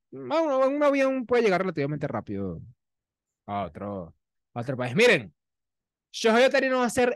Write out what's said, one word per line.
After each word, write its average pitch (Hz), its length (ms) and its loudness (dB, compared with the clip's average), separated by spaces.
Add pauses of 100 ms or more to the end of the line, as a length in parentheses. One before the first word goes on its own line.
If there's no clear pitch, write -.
(120)
bueno, 269 560 0
un 285 160 0
avión 269 420 2
puede 240 180 2
llegar 185 180 2
relativamente 147 480 -2
rápido 98 500 -6 (840)
a 101 180 -6
otro, 92 500 -10 (400)
a 120 60 -6
otro 120 160 -6
país. 123 180 -6
Miren, 175 400 2 (800)
Shohei 226 300 4
Ohtani 269 240 2
no 254 120 0
va 247 80 2
a - 20 -2
ser 247 260 0